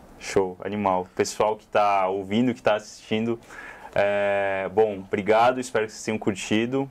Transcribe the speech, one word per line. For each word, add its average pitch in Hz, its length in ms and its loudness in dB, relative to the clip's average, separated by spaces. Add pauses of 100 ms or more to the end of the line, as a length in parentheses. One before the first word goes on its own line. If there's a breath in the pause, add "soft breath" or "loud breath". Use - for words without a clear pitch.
(180)
Show, 95 460 -2
animal. 98 500 0
Pessoal 110 440 0
que - 100 -20
tá 101 400 2
ouvindo, 101 460 0
que - 100 -10
tá 107 120 4
assistindo, 113 600 -4 (560 loud breath)
é... 101 800 0
bom, 104 260 2
obrigado. 107 600 2
Espero 110 280 -2
que - 40 -12
vocês - 140 -14
tenham 110 120 -2
curtido. 117 720 -2